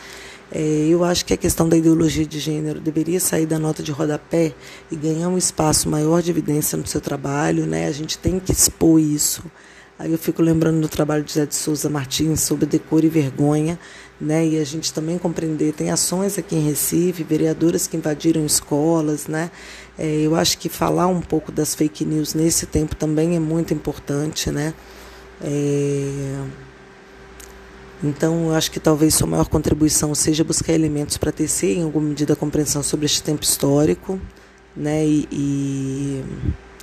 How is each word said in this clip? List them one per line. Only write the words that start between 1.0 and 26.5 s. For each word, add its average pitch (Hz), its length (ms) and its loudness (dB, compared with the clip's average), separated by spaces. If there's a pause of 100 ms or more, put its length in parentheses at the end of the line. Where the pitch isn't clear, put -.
acho 175 220 0
que - 80 -2
a 185 40 4
questão 165 300 2
da 165 80 6
ideologia 160 500 4
de 151 140 -6
gênero 151 400 -4
deveria 160 400 0
sair 160 280 0
da 160 100 0
nota 156 240 -2
de 156 100 -6
rodapé 151 600 0 (380)
e 165 40 -6
ganhar 160 320 -2
um 185 120 2
espaço 160 500 2
maior 156 320 2
de 170 80 0
evidência 151 480 0
no 151 80 -4
seu - 160 -4
trabalho, 143 640 0
né? 160 220 -2
A 160 40 -2
gente 151 280 -6
tem 180 200 0
que 185 120 -2
expor - 480 4
isso. 151 440 0 (540)
Aí 160 140 -6
eu 165 80 0
fico 165 240 0
lembrando 160 380 4
do 156 60 0
trabalho 151 360 0
de - 100 -10
Zé 151 140 2
de - 80 -6
Souza 151 340 -2
Martins 147 520 0
sobre 151 260 0
decoro 156 380 2
e 160 40 4
vergonha, 151 720 2 (420)
né? 156 240 2
E 156 140 2
a 151 40 0
gente 147 300 -6
também 165 240 -2
compreender, 156 560 -2
tem 165 160 -4
ações 185 480 0
aqui - 180 -4
em 156 80 2
Recife, 165 600 0
vereadoras 160 640 2
que 165 100 -6
invadiram 156 480 0
escolas, 151 840 0
né? 160 220 -4 (480)
É, 156 240 -2
eu 156 140 2
acho - 240 2
que 165 100 -6
falar 165 380 2
um 180 140 2
pouco 160 300 -2
das 151 220 -2
fake 156 320 -2
news 156 300 -2
nesse 160 320 2
tempo 156 280 0
também 156 400 2
é 165 40 2
muito 160 340 0
importante, 147 800 -4
né? 147 240 -2 (640)
É... 143 920 -2 (1700)